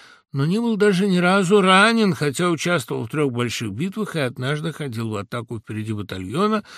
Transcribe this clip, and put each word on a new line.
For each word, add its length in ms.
но 120
не 140
был 160
даже 320
ни 80
разу 460
ранен, 520
хотя 360
участвовал 560
в 40
трёх 220
больших 400
битвах 460
и 20
однажды 540
ходил 380
в 40
атаку 440
впереди 340
батальона 720